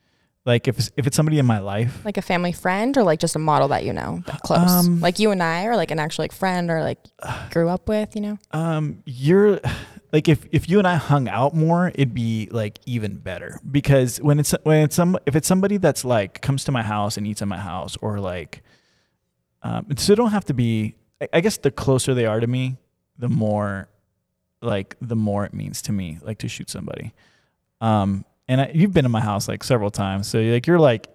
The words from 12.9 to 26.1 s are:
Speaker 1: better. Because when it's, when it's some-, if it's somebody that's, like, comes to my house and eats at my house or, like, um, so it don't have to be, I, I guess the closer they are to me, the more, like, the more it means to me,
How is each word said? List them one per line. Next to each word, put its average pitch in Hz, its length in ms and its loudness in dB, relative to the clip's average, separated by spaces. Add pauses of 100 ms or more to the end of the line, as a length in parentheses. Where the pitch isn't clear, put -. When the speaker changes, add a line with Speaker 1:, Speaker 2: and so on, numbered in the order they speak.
Speaker 1:
better. - 420 -12 (100)
Because 135 500 4
when 147 200 4
it's, 151 160 0 (100)
when 156 200 4
it's 147 120 -2
some-, 180 280 2
if 131 100 -2
it's 156 140 0
somebody 202 300 2
that's, 160 260 2
like, 113 380 -2
comes 135 220 -2
to 147 80 -2
my 123 100 0
house 104 340 -2
and 101 100 -6
eats 104 140 -6
at 104 80 -4
my 90 100 -6
house 90 440 -10
or, 104 180 -4
like, 90 420 -8 (1000)
um, 113 240 -6 (100)
so - 160 2
it 208 40 8
don't 226 160 2
have 202 120 0
to - 80 -4
be, 113 420 0 (280)
I, 143 100 -8
I 165 80 4
guess 202 160 0
the - 140 0
closer 135 420 0
they 123 140 2
are 110 120 0
to 117 80 0
me, 127 300 -4 (400)
the 120 140 -4
more, 104 580 -2 (720)
like, 107 400 -4
the 117 160 -4
more 101 300 0
it - 80 -14
means 98 280 -8
to - 100 -6
me, 87 280 -6